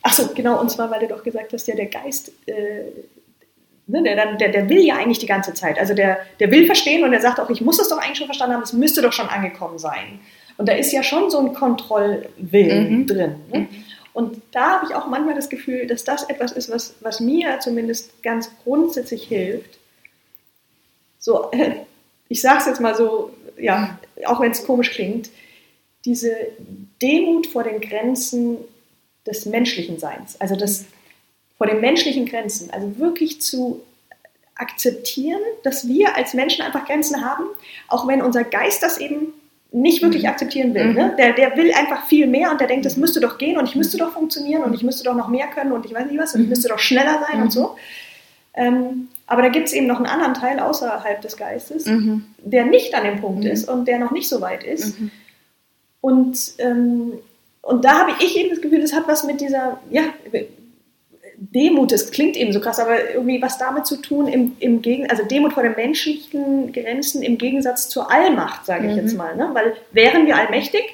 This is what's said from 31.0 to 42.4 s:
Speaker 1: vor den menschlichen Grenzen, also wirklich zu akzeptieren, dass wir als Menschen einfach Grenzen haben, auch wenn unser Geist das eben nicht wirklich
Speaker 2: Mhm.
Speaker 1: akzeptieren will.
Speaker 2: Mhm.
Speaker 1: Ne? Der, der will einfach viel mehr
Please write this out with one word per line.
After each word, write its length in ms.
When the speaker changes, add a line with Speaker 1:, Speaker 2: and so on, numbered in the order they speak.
Speaker 1:
vor 100
den 140
menschlichen 460
Grenzen, 440
also 280
wirklich 420
zu 400
akzeptieren, 880
dass 260
wir 260
als 200
Menschen 280
einfach 240
Grenzen 380
haben, 200
auch 180
wenn 160
unser 220
Geist 380
das 160
eben 340
nicht 300
wirklich 220
Speaker 2:
Mhm. 40
Speaker 1:
akzeptieren 460
will. 140
Speaker 2:
Mhm. 60
Speaker 1:
Ne? 240
Der, 140
der 240
will 160
einfach 340
viel 200
mehr 260